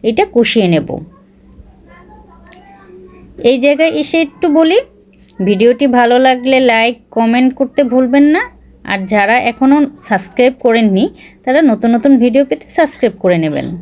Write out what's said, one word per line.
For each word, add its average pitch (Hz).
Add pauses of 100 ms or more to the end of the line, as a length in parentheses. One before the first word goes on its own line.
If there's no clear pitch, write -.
এটা 226
কষিয়ে 220
নেব। 165 (2500)
এই 262
জায়গায় 294
এসে 311
একটু 311
বলি, 320 (600)
ভিডিওটি 226
ভালো 240
লাগলে 262 (140)
লাইক, 226 (140)
কমেন্ট 233
করতে 269
ভুলবেন 254 (100)
না। 403 (440)
আর 196
যারা 208 (140)
এখনও 262 (280)
সাবস্ক্রাইব 247 (100)
করেননি 226 (360)
তারা 262
নতুন 233
নতুন 240
ভিডিও 247
পেতে 294
সাবস্ক্রাইব -
করে 180
নেবেন। 143 (140)